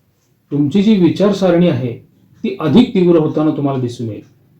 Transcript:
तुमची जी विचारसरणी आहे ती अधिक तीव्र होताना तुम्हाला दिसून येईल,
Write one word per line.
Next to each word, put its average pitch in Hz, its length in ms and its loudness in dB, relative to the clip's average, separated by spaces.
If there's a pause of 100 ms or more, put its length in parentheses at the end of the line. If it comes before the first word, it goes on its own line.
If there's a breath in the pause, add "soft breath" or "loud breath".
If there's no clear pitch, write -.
(520)
तुमची 147 320 0
जी 220 140 4
विचारसरणी 180 720 2
आहे 127 240 -4 (500)
ती 220 160 -6
अधिक 160 360 2
तीव्र 175 240 4
होताना 151 320 -2
तुम्हाला 139 300 -4
दिसून 117 280 -8
येईल, 104 120 -12 (380)